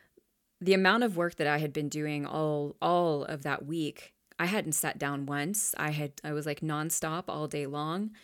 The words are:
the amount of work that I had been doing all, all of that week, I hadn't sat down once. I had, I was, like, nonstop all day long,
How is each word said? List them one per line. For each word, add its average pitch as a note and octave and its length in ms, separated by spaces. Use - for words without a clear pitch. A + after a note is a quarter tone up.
the F#3 140
amount F#3+ 280
of G3+ 140
work E3+ 200
that D3+ 100
I D3 100
had D3+ 160
been D3+ 160
doing D3+ 360
all, D3 560
all E3 420
of D3+ 200
that C#3+ 220
week, D#3 480
I E3+ 80
hadn't F3+ 280
sat - 260
down C#3+ 260
once. C#3+ 500
I D3+ 140
had, D3 240
I D3+ 100
was, D3+ 120
like, D3 160
nonstop D#3+ 680
all D3+ 200
day D3 180
long, D#3 460